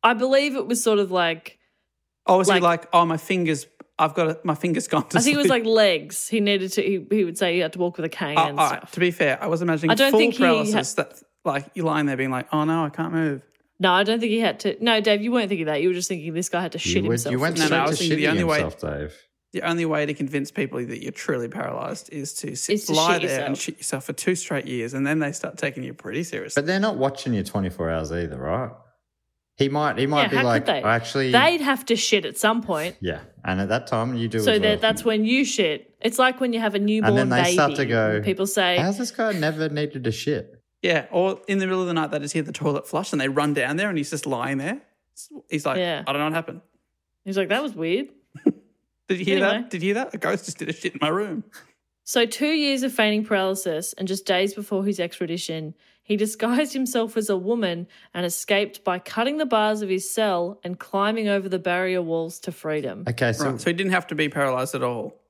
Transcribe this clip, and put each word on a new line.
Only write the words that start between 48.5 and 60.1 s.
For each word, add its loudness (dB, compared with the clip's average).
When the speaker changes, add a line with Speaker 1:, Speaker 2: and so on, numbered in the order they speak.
Speaker 2:
Did -2
you -4
hear 2
Speaker 1:
Anyway. 2
Speaker 2:
that? -10
Did -6
you -2
hear -2
that? -10
A -10
ghost -2
just -12
did -8
a -6
shit -6
in -12
my 0
room. -4
Speaker 1:
So 2
two -2
years 0
of -2
feigning 2
paralysis, -2
and -6
just -4
days 2
before -4
his -2
extradition, -6
he -2
disguised 0
himself -2
as -2
a 2
woman -2
and -4
escaped -2
by 0
cutting -2
the 0
bars 2
of -4
his -2